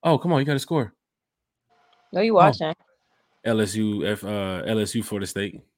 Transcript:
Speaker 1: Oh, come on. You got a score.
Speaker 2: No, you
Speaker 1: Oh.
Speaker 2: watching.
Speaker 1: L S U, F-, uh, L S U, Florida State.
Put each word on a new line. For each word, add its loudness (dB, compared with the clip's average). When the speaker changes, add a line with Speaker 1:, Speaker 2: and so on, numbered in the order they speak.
Speaker 1:
Oh, 4
come 0
on. 4
You 0
got 0
a 0
score. -4
Speaker 2:
No, 0
you 2
Speaker 1:
Oh. 6
Speaker 2:
watching. 4
Speaker 1:
L 0
S -2
U, -2
F-, -2
uh, -4
L 0
S -2
U, -2
Florida -6
State. -8